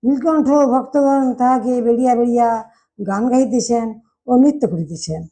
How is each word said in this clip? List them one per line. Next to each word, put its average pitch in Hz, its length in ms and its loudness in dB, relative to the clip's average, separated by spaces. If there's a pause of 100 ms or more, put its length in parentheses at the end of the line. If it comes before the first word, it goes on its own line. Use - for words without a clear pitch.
নীলকণ্ঠ 285 440 0
ভক্তগণ 269 840 2
তাহাকে 247 480 0
বেড়িয়া 240 340 2
বেড়িয়া 233 480 0 (440)
গান 208 220 -2
গাইতেছেন 233 720 0 (280)
ও 247 80 2
নৃত্য 285 320 2
করিতেছেন। 165 640 -8